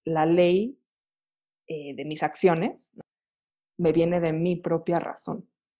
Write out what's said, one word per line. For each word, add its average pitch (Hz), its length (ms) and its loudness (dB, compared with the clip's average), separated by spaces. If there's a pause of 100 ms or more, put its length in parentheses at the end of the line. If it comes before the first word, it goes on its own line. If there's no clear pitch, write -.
la 160 200 0
ley, 175 540 4 (880)
eh, 143 300 -10
de 139 80 -8
mis 151 180 -6
acciones, 170 720 0 (840)
me 170 140 2
viene 170 280 2
de 165 120 0
mi 170 240 0
propia 165 420 -2
razón - 500 -8 (320)